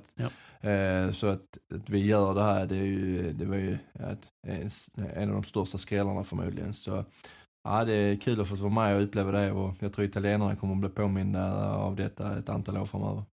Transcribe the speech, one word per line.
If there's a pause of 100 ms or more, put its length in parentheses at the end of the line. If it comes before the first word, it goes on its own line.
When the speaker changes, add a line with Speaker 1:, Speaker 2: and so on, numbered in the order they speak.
(160)
Speaker 1:
Ja. (400)
Speaker 2:
Eh,
så
att, (180)
att
vi
gör
det
här,
det
är
ju,
det
var
ju (160)
ett, (200)
en, (460)
en
av
de
största
skrällarna
förmodligen.
Så (580)
ja,
det
är
kul
att
få
vara
med
och
uppleva
det,
och
jag
tror
italienarna
kommer
att
bli
påminda
av
detta
ett
antal
år
framöver. (160)